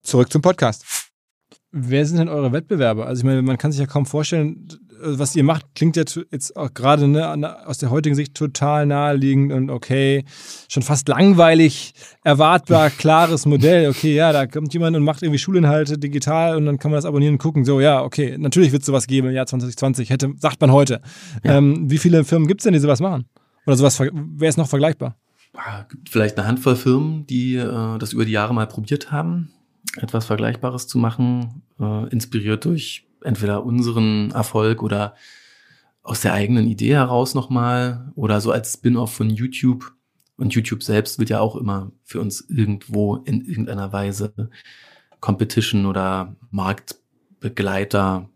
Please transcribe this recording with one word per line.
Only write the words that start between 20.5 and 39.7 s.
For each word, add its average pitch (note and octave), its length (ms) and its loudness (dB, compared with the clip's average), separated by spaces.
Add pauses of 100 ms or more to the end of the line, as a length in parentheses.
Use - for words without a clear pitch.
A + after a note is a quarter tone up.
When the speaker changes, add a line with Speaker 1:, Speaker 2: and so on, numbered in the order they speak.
Speaker 1:
man C#3 100 8
heute. C3 300 4 (420)
Speaker 2:
Ja. C#3+ 140 4
Speaker 1:
Ähm, C#3+ 340 4
wie D#3 60 2
viele E3+ 260 4
Firmen D#3+ 240 2
gibt's G3 160 -2
denn, G#3 100 4
die D#3+ 60 4
sowas C#3+ 220 2
machen? F3 260 -4 (380)
Oder C#3 100 4
sowas C3+ 220 4
ver-, C3+ 160 -2
wer D#3 340 -4
ist D#3+ 100 0
noch D#3+ 120 0
vergleichbar? C#3 480 -2 (360)
Speaker 2:
Ah, G#2 360 -14
gibt - 200 -20
vielleicht G#2+ 280 0
eine G2+ 100 -4
Handvoll B2+ 300 2
Firmen, D3 500 -2
die, B2+ 280 -2
äh, A2+ 420 -4
das A2 160 -8
über A#2 100 -2
die A2 80 -2
Jahre G#2+ 220 0
mal A2 140 0
probiert B2+ 440 -8
haben, E3 400 -4 (440)
etwas A2+ 300 -6
Vergleichbares A#2 600 -4
zu - 140 -2
machen, A#2+ 640 -2 (160)
äh, G#2+ 300 -4
inspiriert A2 560 -4
durch - 420 -6 (140)
entweder G#2 440 -4
unseren A#2 680 0
Erfolg A2 520 -2
oder G#2 320 -4 (880)
aus - 180 -8
der F#2+ 120 0
eigenen G#2+ 340 0
Idee A2+ 260 0
heraus B2+ 400 0
nochmal B2 800 -4
oder G#2+ 280 0
so A2+ 100 -2
als A2 220 -4
Spin-off A#2+ 380 0
von A2 200 -2
YouTube. B2+ 600 -2 (420)